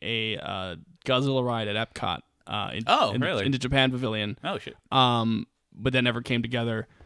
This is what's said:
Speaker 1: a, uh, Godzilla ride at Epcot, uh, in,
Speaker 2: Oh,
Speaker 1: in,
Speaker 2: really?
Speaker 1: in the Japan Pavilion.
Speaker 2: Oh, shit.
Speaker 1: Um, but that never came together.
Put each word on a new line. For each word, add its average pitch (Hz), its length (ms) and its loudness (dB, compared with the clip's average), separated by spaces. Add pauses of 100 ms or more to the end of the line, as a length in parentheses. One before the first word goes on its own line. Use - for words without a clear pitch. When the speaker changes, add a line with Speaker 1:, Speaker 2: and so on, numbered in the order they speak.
Speaker 1:
a, 110 360 -2
uh, 92 380 -6 (300)
Godzilla 131 400 2
ride 113 220 -2
at 107 260 -2
Epcot, - 280 -4 (260)
uh, 104 260 -4
in, 104 140 -4
Speaker 2:
Oh, 208 260 4
Speaker 1:
in, 123 80 0
Speaker 2:
really? 139 240 0
Speaker 1:
in 135 60 2
the 131 80 0
Japan 131 320 2
Pavilion. 110 520 -2
Speaker 2:
Oh, 180 140 -4
shit. - 180 -12 (160)
Speaker 1:
Um, 117 540 4 (260)
but 123 220 -2
that 127 80 4
never 120 220 0
came 120 180 0
together. 117 460 -2 (180)